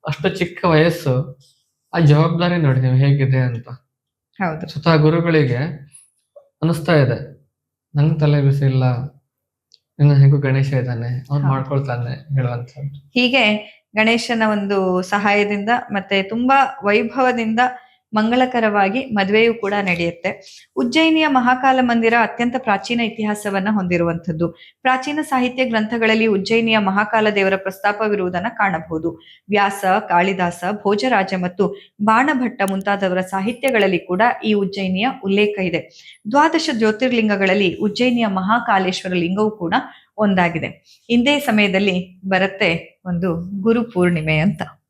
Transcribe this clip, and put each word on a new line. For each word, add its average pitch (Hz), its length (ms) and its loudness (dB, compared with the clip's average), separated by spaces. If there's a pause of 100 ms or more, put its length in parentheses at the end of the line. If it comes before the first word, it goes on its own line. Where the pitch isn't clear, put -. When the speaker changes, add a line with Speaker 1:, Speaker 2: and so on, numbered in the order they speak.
Speaker 1:
ಅಷ್ಟು 160 220 -4
ಚಿಕ್ಕ - 360 -6
ವಯಸ್ಸು, 156 720 0 (540)
ಆ 170 60 -2
ಜವಾಬ್ದಾರಿ 170 580 4
ನೋಡಿ 131 240 2
ನೀವು 127 140 2
ಹೇಗಿದೆ 135 420 2
ಅಂತ. 120 320 -2 (720)
Speaker 2:
ಹೌದು. 170 260 -4
Speaker 1:
ಸ್ವತಃ 160 280 0
ಗುರುಗಳಿಗೆ 156 960 0 (480)
ಅನಿಸ್ತಾ 165 580 -2
ಇದೆ, - 540 0 (460)
"ನನ್ 151 240 2
ತಲೆ 147 220 4
ಬಿಸಿ 139 240 2
ಇಲ್ಲ, 127 380 0 (960)
ಇನ್ನು 147 160 6
ಹೇಗೂ 139 220 8
ಗಣೇಶ 139 360 0
ಇದ್ದಾನೆ, 123 340 -2
ಅವ್ನ್ 135 360 -4
Speaker 2:
ಹೌದು. 135 100 2
Speaker 1:
ಮಾಡ್ಕೊಳ್ತಾನೆ" 131 840 -4
ಹೇಳುವಂತದ್ದು. 123 760 -6
Speaker 2:
ಹೀಗೆ 240 640 0 (180)
ಗಣೇಶನ 226 560 0
ಒಂದು 196 500 0
ಸಹಾಯದಿಂದ 208 680 0 (220)
ಮತ್ತೆ 196 320 -2
ತುಂಬಾ 247 600 0
ವೈಭವದಿಂದ 233 760 0 (540)
ಮಂಗಳಕರವಾಗಿ 220 920 2
ಮದುವೆಯೂ 220 480 2
ಕೂಡ 208 280 -4
ನಡೆಯುತ್ತೆ. 175 800 -4 (140)
ಉಜ್ಜಯಿನಿಯ 311 520 0
ಮಹಾಕಾಲ 254 540 2
ಮಂದಿರ 233 400 2
ಅತ್ಯಂತ 240 360 -2
ಪ್ರಾಚೀನ 233 420 -2
ಇತಿಹಾಸವನ್ನ 208 720 -4
ಹೊಂದಿರುವಂಥದ್ದು. 170 800 -2 (300)
ಪ್ರಾಚೀನ 262 400 -2
ಸಾಹಿತ್ಯ 254 440 -2
ಗ್ರಂಥಗಳಲ್ಲಿ 220 600 0
ಉಜ್ಜಯಿನಿಯ 220 520 2
ಮಹಾಕಾಲ 208 580 0
ದೇವರ 190 200 2
ಪ್ರಸ್ತಾಪವಿರುವುದನ್ನ 196 960 -2
ಕಾಣಬಹುದು. 165 720 -4 (280)
ವ್ಯಾಸ, 202 360 0 (240)
ಕಾಳಿದಾಸ, 180 540 0 (180)
ಭೋಜರಾಜ 202 600 0
ಮತ್ತು 180 400 -2 (200)
ಬಾಣಭಟ್ಟ 240 680 0
ಮುಂತಾದವರ 190 520 -2
ಸಾಹಿತ್ಯಗಳಲ್ಲಿ 196 800 -2
ಕೂಡ 180 220 -2 (240)
ಈ 214 80 2
ಉಜ್ಜಯಿನಿಯ 196 540 -2 (160)
ಉಲ್ಲೇಖ 202 360 0
ಇದೆ. 170 300 -4 (420)
ದ್ವಾದಶ 311 460 2
ಜ್ಯೋತಿರ್ಲಿಂಗಗಳಲ್ಲಿ 214 1000 2
ಉಜ್ಜಯಿನಿಯ 233 500 0
ಮಹಾಕಾಲೇಶ್ವರ 190 840 0
ಲಿಂಗವೂ 190 380 0
ಕೂಡ 175 220 -6 (440)
ಒಂದಾಗಿದೆ. 180 920 -2
ಇಂದೇ 254 300 2
ಸಮಯದಲ್ಲಿ 196 880 0
ಬರುತ್ತೆ 190 800 -2
ಒಂದು 180 560 -4
ಗುರು 226 300 0
ಪೂರ್ಣಿಮೆ 165 460 0
ಅಂತ. 175 240 0 (280)